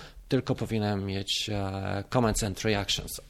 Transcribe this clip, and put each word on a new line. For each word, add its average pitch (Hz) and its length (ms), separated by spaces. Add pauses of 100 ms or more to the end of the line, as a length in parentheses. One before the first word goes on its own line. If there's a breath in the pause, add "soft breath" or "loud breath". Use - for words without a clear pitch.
(300 loud breath)
tylko 127 260
powinienem 104 500
mieć, 98 440
e, 98 600
comments 117 340
and 98 180
reactions. - 680